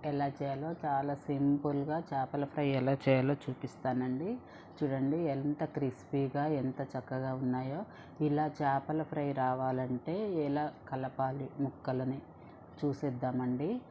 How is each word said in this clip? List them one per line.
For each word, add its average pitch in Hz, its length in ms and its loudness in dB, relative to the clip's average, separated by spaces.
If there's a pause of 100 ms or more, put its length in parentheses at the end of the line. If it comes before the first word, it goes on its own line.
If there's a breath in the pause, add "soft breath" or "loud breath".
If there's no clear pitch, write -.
ఎలా 143 180 0 (100)
చేయాలో, 139 320 -2 (140)
చాలా 143 300 2 (120)
సింపుల్గా 143 720 2 (140)
చేపల 139 320 0 (100)
ఫ్రై 147 120 2 (140)
ఎలా 131 140 4 (120)
చేయాలో 135 280 6 (120)
చూపిస్తానండి. 127 840 -2 (480 loud breath)
చూడండి 139 420 2 (140)
ఎంత 143 300 0 (140)
క్రిస్పీగా, 139 680 0 (160)
ఎంత 131 180 0 (140)
చక్కగా 131 480 -2
ఉన్నాయో. 131 400 0 (460 loud breath)
ఇలా 147 180 4 (160)
చేపల 143 400 2 (100)
ఫ్రై 147 160 0 (140)
రావాలంటే 131 760 0 (300)
ఎలా 143 200 2 (280)
కలపాలి 131 560 -2 (160)
ముక్కలని 131 540 0 (600 loud breath)
చూసేద్దామండి. 127 920 0 (220)